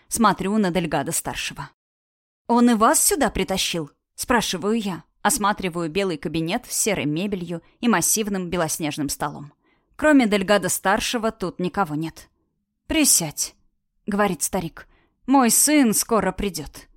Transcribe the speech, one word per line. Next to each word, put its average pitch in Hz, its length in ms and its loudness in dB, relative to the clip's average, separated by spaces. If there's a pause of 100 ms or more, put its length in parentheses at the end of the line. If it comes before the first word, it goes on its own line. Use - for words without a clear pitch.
смотрю 202 500 0
на 202 120 2
Дельгадо-старшего. 160 1000 -4 (800)
«Он 240 220 6
и 240 40 4
вас 233 300 4
сюда 285 260 2
притащил?» — 180 600 -4 (260)
спрашиваю 214 640 -2
я. 190 240 -6 (180)
Осматриваю 190 680 -2
белый 185 280 -2
кабинет 165 500 -4
с - 80 -8
серой 165 300 -2
мебелью 175 560 -4 (180)
и 240 80 -2
массивным 196 640 0
белоснежным 156 580 -2
столом. 147 460 -8 (420)
Кроме 277 320 4
Дельгадо-старшего 269 1040 0
тут - 280 -8
никого 175 360 -2
нет. 160 340 -8 (580)
«Присядь», — - 680 0 (500)
говорит 196 380 0
старик. - 440 -6 (400)
«Мой 254 220 6
сын 269 440 4
скоро 190 400 0
придёт». 170 640 -8